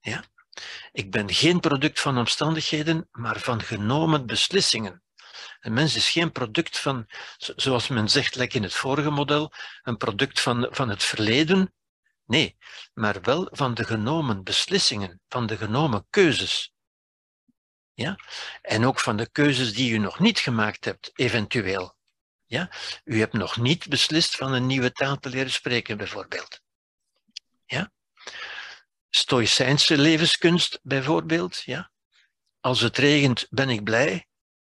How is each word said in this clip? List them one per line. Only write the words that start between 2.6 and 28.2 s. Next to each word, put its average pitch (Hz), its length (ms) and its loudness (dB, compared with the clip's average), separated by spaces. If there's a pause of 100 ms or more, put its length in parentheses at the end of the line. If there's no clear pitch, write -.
maar 113 300 -6
van 113 220 -2
genomen 135 640 0
beslissingen. 110 760 0 (580)
Een 113 120 -6
mens 135 240 2
is - 140 2
geen 165 220 0
product 123 460 -4
van, 131 280 -4 (300)
zo-, - 200 -10
zoals 127 320 0
men 110 200 0
zegt, - 260 2
like 127 220 -2
in 113 60 2
het 95 120 -4
vorige 143 360 0
model, 143 420 0 (300)
een 120 140 -4
product 113 440 -2
van, 120 300 0
van 127 180 -2
het 101 160 -4
verleden. 156 680 2 (500)
Nee, 123 320 0 (380)
maar 104 260 -2
wel 98 320 0
van 127 220 -2
de 110 100 -4
genomen 113 600 -2
beslissingen, 101 840 -2
van 120 180 -4
de 107 100 -4
genomen 113 540 0
keuzes. 135 640 2 (1300)
Ja? 165 180 -4 (440)
En 110 220 2
ook 135 160 2
van 110 160 0
de 113 140 -4
keuzes 131 420 2
die 117 200 0
u 110 60 2
nog 101 200 -2
niet 214 200 4
gemaakt 107 460 0
hebt, - 300 -8
eventueel. 101 840 -2 (500)
Ja? 156 240 -6 (340)
U 113 140 0
hebt 110 140 2
nog 98 240 -2
niet 131 320 0
beslist 156 480 0
van 135 160 -4
een 127 140 0
nieuwe 131 260 2
taal 139 260 -2
te 139 100 -12
leren 131 240 -4
spreken, 117 440 -2
bijvoorbeeld. - 640 -10 (1080)
Ja? 156 260 -4 (1160)